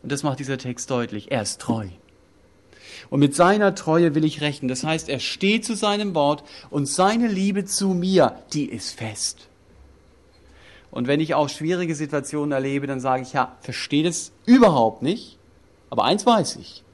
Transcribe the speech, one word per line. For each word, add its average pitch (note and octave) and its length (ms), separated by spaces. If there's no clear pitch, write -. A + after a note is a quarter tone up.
und B2+ 80
das C#3+ 140
macht C#3 160
dieser C3 180
Text B2 320
deutlich, A#2 400
er A#2+ 120
ist - 180
treu. A2 260
Und C#3 120
mit C#3+ 160
seiner G3 400
Treue D#3+ 400
will D#3 80
ich D#3 160
rechnen. C#3+ 260
Das B2+ 160
heißt, D#3+ 260
er B2+ 120
steht G#3+ 440
zu A3+ 120
seinem G#3 400
Wort D3 260
und C#3+ 160
seine A3+ 420
Liebe G3 380
zu G3 240
mir, F3 520
die D3 120
ist - 340
fest. - 480
Und B2 160
wenn C#3+ 140
ich D#3 160
auch D3 120
schwierige E3 460
Situationen D3 560
erlebe, C#3 380
dann C3+ 100
sage C3 240
ich, B2 100
ja, C3 280
verstehe - 420
das - 300
überhaupt E3+ 580
nicht, F#3 360
aber A2+ 140
eins F3 240
weiß A3 300
ich - 260